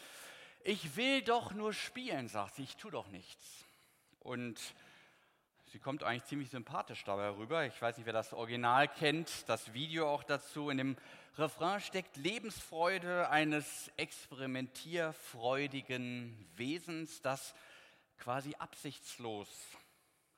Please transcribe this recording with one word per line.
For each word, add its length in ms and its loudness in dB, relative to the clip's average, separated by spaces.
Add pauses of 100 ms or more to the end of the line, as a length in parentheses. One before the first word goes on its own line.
(640)
„Ich 320 -2
will 240 6
doch 320 4
nur 220 0
spielen“, 540 -4
sagt 260 -2
sie, 80 -6
„ich 160 -10
tu 100 -12
doch 200 -6
nichts.“ 580 -14 (540)
Und 380 -6 (1080)
sie 120 -16
kommt 240 -4
eigentlich 220 0
ziemlich 240 -6
sympathisch 560 -6
dabei 240 2
rüber. 380 0
Ich 160 -6
weiß 160 2
nicht, 80 -8
wer 80 -2
das 180 2
Original 560 6
kennt, 580 2
das 280 0
Video 340 2
auch 160 2
dazu. 460 0
In 80 4
dem 180 2 (400)
Refrain 460 2
steckt 340 -4
Lebensfreude 1120 2
eines 600 4 (100)
experimentierfreudigen 2500 -2
Wesens, 640 -4
das 340 -2 (640)
quasi 420 -2
absichtslos 920 -6 (880)